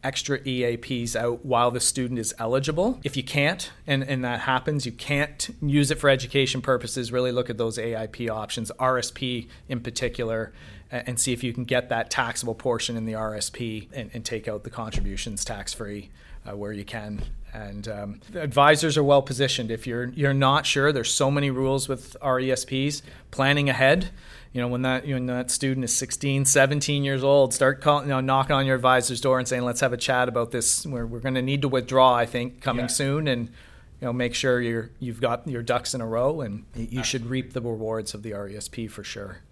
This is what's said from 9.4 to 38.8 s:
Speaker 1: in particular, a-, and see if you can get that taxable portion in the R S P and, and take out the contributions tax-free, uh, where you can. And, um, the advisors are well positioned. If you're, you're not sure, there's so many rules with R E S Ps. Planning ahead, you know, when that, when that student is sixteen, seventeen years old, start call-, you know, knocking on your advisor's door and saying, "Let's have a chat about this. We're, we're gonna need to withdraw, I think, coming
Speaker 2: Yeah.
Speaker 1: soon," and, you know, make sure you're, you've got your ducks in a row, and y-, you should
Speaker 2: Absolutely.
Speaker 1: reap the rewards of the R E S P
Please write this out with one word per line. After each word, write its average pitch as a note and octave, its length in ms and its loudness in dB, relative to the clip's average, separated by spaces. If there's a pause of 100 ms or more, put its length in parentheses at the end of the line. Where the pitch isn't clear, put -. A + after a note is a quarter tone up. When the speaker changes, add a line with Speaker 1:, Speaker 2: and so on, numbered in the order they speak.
Speaker 1:
in B2+ 120 -4
particular, A#2 760 -4 (380)
a-, B2 180 -6
and A#2+ 100 -4
see B2+ 140 0
if A#2+ 100 -4
you A#2+ 100 -4
can B2+ 120 -6
get B2 240 0
that A#2 220 -2
taxable A#2 420 -2
portion A#2 440 -2
in A2 80 -4
the A2 100 -6
R A2 180 -4
S G#2+ 160 -6
P A2 440 -8
and, A2+ 200 -10
and A#2 100 -10
take A2 240 -6
out G#2+ 160 -6
the A#2 60 -10
contributions G#2+ 760 -4
tax-free, G#2 680 -8 (360)
uh, G#2 80 -10
where G2+ 160 -8
you G2+ 140 -8
can. G#2 380 -8 (280)
And, G#2 360 -10
um, G#2 320 -8 (120)
the F3 100 -8
advisors D3 560 6
are D3+ 60 4
well C#3 180 8
positioned. C3 500 -2
If A2+ 160 -6
you're, B2 220 -4
you're C#3 240 0
not C#3 320 4
sure, C#3+ 260 4
there's B2 180 0
so C#3 220 2
many C#3+ 200 2
rules C3 360 0
with C3 340 -6
R C3 180 2
E C3 120 0
S B2+ 140 0
Ps. C#3 360 -2 (300)
Planning C#3+ 380 4
ahead, C#3 400 4 (420)
you B2+ 80 -4
know, A#2+ 80 0
when B2 140 -2
that, C3 260 0
when B2+ 200 -2
that B2 240 -4
student C3 340 0
is A#2 100 0
sixteen, C#3 480 -2
seventeen C#3+ 600 4
years C3+ 180 0
old, C#3 300 6
start C3+ 260 4
call-, D3 240 4
you C#3+ 60 -4
know, C3+ 100 2
knocking C3+ 380 2
on C3+ 80 4
your C3 100 4
advisor's B2+ 460 4
door B2+ 180 4
and B2 80 -2
saying, B2 160 -2
"Let's A#2+ 160 -2
have B2+ 140 2
a B2 40 -4
chat B2 300 2
about A#2 240 -2
this. - 340 0
We're, B2 200 -6
we're A#2 160 -8
gonna B2+ 200 -2
need C3+ 200 0
to C#3 80 2
withdraw, C3 440 6
I A#2+ 120 4
think, B2 360 -6
coming B2 220 -2
Speaker 2:
Yeah. B2 40 -2
Speaker 1:
soon," D3 420 0
and, A#2+ 180 -2 (540)
you C3+ 60 -6
know, A#2 40 -2
make B2 240 -2
sure B2 260 2
you're, A#2 280 -2 (100)
you've A#2 220 -6
got A#2+ 260 -2
your B2 160 -6
ducks B2 300 0
in B2+ 80 -4
a A2+ 60 -4
row, B2+ 340 0
and G#2 240 -8 (100)
y-, A#2 160 -6
you B2 140 -2
should B2+ 160 -2
Speaker 2:
Absolutely. A#2 100 -8
Speaker 1:
reap B2+ 220 -4
the B2+ 80 -4
rewards A2 520 -4
of G#2 100 -12
the A2 100 -8
R G2+ 160 -8
E G#2 80 -12
S G2+ 100 -12
P A2+ 200 -8